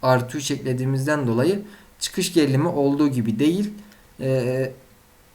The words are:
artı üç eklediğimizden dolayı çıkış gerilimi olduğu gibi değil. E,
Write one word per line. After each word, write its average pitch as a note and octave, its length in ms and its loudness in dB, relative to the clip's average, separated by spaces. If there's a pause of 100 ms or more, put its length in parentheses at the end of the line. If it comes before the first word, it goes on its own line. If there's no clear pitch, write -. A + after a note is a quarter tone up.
artı B2+ 360 2
üç C#3 120 -4
eklediğimizden C3+ 760 -2
dolayı D3 360 2 (360)
çıkış - 340 -4
gerilimi D3 360 4
olduğu C#3+ 400 2
gibi A2+ 300 -2
değil. F#3 360 0 (460)
E, C3 520 -2 (640)